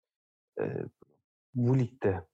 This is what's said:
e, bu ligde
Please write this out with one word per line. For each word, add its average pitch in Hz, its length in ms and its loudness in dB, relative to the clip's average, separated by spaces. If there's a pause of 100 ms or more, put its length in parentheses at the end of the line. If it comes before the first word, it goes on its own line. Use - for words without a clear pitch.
(640)
e, 50 220 -4 (680)
bu 123 260 2
ligde 98 540 -2